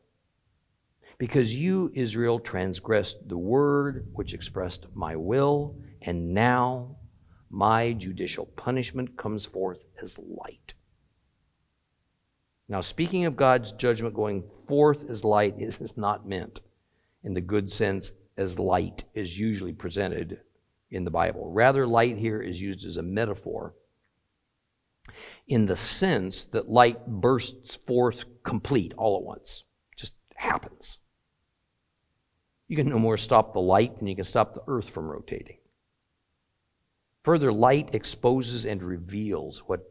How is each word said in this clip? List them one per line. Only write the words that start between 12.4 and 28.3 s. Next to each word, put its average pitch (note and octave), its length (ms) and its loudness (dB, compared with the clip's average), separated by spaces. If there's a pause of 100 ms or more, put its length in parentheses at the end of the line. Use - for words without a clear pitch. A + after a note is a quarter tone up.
Now, G2 140 -2
speaking F3 440 -2
of C#3+ 100 -2
God's B2+ 380 4
judgment A2+ 420 0
going G#2 280 -2 (240)
forth D3 420 4
as A2 140 -6
light, G#2 360 4
it A2 200 -8
is - 180 -12
not G#2 300 -2
meant G2 340 -6 (640)
in A2 100 -6
the F2+ 80 -2
good G2 280 -2
sense F#2+ 420 -2 (260)
as F#2+ 200 -4
light F2+ 460 0 (100)
is F2+ 240 -8
usually G2+ 360 -2
presented F2 640 -6 (500)
in F#2 140 -6
the E2+ 80 -4
Bible. E2 400 -2
Rather, B2+ 340 4
light A#2 320 4
here G#2+ 240 -2
is F2+ 200 -6
used F#2+ 240 -8
as E2+ 120 -10
a F2 60 -4
metaphor G2 720 -4 (1700)
in A2+ 180 4
the F#2 120 2
sense G#2+ 680 0
that G#2+ 240 -4
light A#2+ 360 6
bursts A#2+ 720 0
forth B2 500 0 (180)